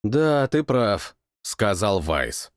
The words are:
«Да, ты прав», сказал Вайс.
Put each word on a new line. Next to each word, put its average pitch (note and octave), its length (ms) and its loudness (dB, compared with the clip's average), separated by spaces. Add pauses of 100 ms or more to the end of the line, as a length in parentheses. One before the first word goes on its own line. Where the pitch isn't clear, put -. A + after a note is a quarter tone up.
«Да, C#3+ 420 2
ты D3+ 160 0
прав», A#2+ 540 0 (260)
сказал G2+ 560 0
Вайс. D2+ 580 -4